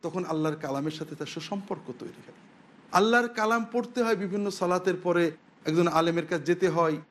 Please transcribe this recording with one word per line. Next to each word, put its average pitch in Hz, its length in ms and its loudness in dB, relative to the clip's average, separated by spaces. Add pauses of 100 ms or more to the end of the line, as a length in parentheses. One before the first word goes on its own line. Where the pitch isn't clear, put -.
তখন 175 220 -4
আল্লাহর 156 380 -2
কালামের 143 360 -2
সাথে 156 160 -10
তার 147 200 -10
সুসম্পর্ক 196 520 -8 (120)
তৈরি - 240 -14
হয়। - 160 -20 (540)
আল্লাহর 233 360 4
কালাম 226 340 0 (100)
পড়তে 240 300 -2
হয় 226 220 2
বিভিন্ন 202 260 -2
সালাতের 180 540 0
পরে, 175 200 4 (420)
একজন 165 220 4
আলেমের 165 400 2
কাছে 156 220 -2
যেতে 180 180 4
হয় 160 280 2 (140)